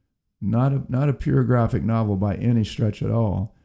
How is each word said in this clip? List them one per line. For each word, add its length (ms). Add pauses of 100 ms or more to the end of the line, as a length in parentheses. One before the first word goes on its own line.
(420)
not 320
a, 160
not 180
a 60
pure 320
graphic 380
novel 340
by 180
any 300
stretch 360
at 80
all, 560